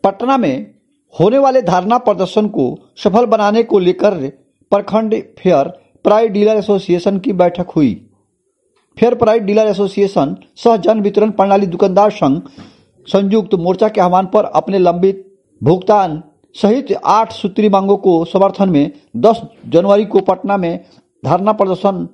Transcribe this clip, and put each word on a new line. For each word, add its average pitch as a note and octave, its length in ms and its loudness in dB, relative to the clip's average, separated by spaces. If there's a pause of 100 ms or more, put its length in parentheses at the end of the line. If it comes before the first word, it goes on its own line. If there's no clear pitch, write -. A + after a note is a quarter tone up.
पटना A#3+ 340 -2
में D3+ 360 -4 (420)
होने G#3+ 220 2
वाले C4 240 2
धरना F#3 380 0
प्रदर्शन G#3 480 -2
को D#3+ 180 -2 (320)
सफल A3 280 0
बनाने G#3+ 380 0
को A3 160 2
लेकर F#3 380 0 (540)
प्रखंड G#3 440 -2 (240)
फेयर D3 300 2 (360)
प्राइस G#3+ 260 4
डीलर G#3 260 2
एसोसिएशन F#3+ 640 -2
की G3 140 -4
बैठक F3 360 0
हुई। C3+ 240 0 (1040)
फेयर A#3+ 180 2
प्राइस A#3 280 0
डीलर G#3 240 0
एसोसिएशन F#3+ 680 -2 (200)
सह A3+ 200 2
जन G#3+ 240 0
वितरण G#3 300 0
प्रणाली G3+ 360 0
दुकानदार G3 440 2
संघ D3+ 300 -2 (680)
संयुक्त G3 500 0
मोर्चा F#3 320 0
के G#3+ 120 -2
आह्वान F3+ 240 2
पर - 280 0
अपने F#3+ 260 0
लंबित F3+ 480 0 (340)
भुगतान F3+ 600 0 (340)
सहित A3+ 420 0 (120)
आठ A3 240 0
सूत्री G#3 360 -2
मांगों G3 300 2
को E3+ 280 2
समर्थन G3 420 0
में D3 220 0 (260)
दस A3 240 2 (260)
जनवरी G3+ 380 2
को C#4+ 180 0
पटना G3 340 -2
में E3+ 160 -2 (500)
धरना F3+ 300 0
प्रदर्शन F#3+ 600 -2